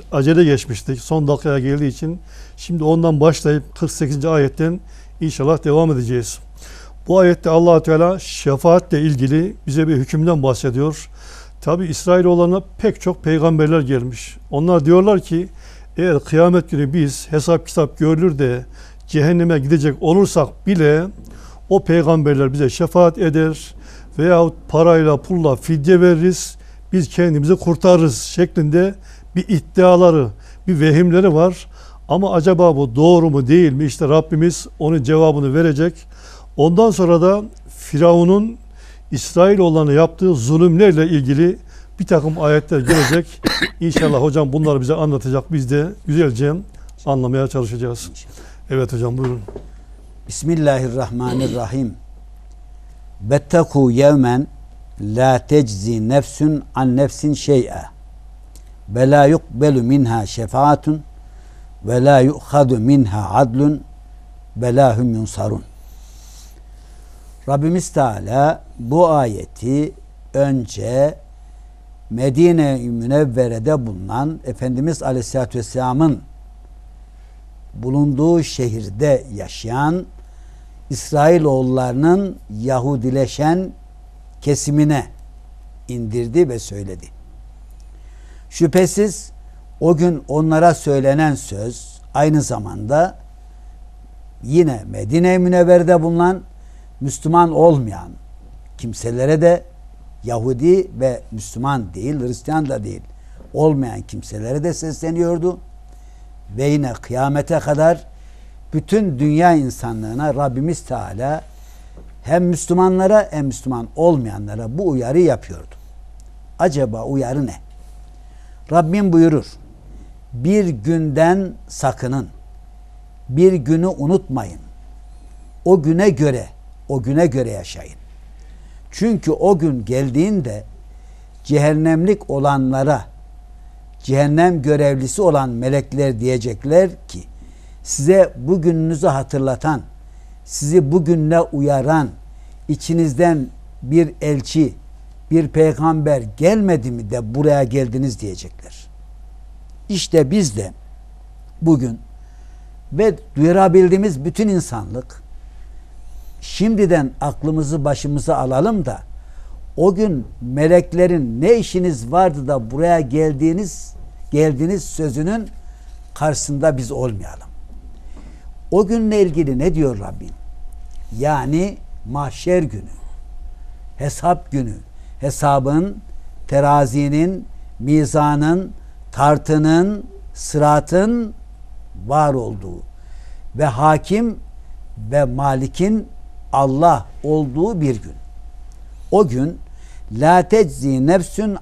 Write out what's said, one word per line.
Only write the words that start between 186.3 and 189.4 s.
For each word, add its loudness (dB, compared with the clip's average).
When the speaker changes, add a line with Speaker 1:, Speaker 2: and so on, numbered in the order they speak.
Speaker 2:
Allah 2
olduğu -2
bir -2
gün. -16
O 4
gün -4